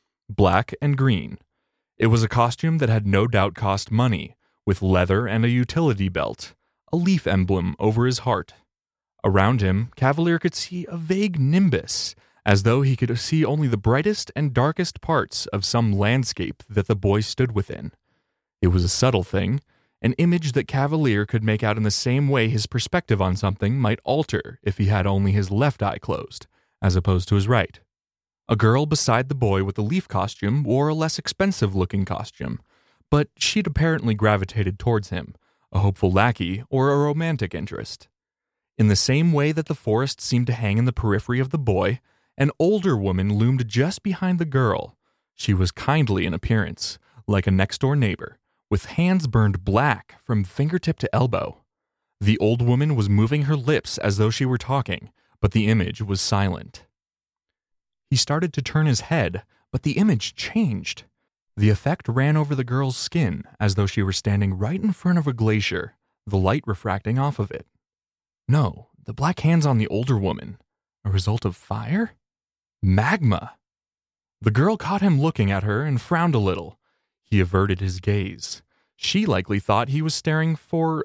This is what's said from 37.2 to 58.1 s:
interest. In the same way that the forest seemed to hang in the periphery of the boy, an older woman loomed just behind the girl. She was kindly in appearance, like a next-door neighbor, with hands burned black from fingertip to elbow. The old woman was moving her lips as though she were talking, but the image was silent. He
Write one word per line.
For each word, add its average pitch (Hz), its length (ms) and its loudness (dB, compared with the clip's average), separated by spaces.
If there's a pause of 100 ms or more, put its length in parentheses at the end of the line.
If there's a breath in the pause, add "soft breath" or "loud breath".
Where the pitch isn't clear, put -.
interest. - 540 -10 (680)
In 110 120 6
the 98 80 4
same 156 340 2
way 151 220 2
that 156 140 -4
the 160 80 -4
forest 117 440 -2
seemed 123 280 0
to 123 60 -2
hang 110 240 0
in 117 60 2
the 127 80 2
periphery 113 480 -2
of 131 120 -4
the 160 60 -2
boy, 104 440 0 (340)
an 139 220 2
older 180 400 2
woman 98 380 0
loomed 120 320 2
just 127 340 -2
behind 180 380 -2
the 170 40 -2
girl. 131 540 0 (380)
She - 180 -2
was 92 160 2
kindly 110 560 0
in 87 80 -4
appearance, - 640 -2 (300 soft breath)
like 101 180 0
a 101 60 2
next-door 98 440 0
neighbor, - 440 -2 (320)
with 104 140 0
hands 175 420 0
burned 101 360 2
black 110 560 0
from 107 240 -2
fingertip 156 540 -2
to - 180 -4
elbow. 117 460 -2 (580)
The 104 200 2
old 120 240 0
woman 131 320 2
was 104 120 0
moving 113 360 2
her 151 120 0
lips 139 440 -2
as 101 180 0
though 110 140 2
she 131 160 -4
were 127 100 0
talking, 127 540 -6 (300)
but 101 100 2
the 107 160 2
image 104 340 0
was 98 200 -4
silent. - 640 -2 (1200)
He 139 60 0